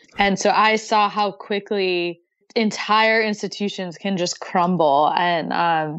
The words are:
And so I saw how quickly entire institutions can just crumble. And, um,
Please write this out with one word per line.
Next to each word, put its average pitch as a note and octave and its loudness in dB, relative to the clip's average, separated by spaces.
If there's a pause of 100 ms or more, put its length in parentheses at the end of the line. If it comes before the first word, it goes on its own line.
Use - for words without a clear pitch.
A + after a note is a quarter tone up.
(200)
And G3 2
so G#3 2
I G#3+ 4
saw G#3+ 0
how G3 -2
quickly F#3 -4 (340)
entire A3 2
institutions G3 -6
can G3 -4
just F3 -4
crumble. E3+ 2
And, F3 0
um, D#3+ -2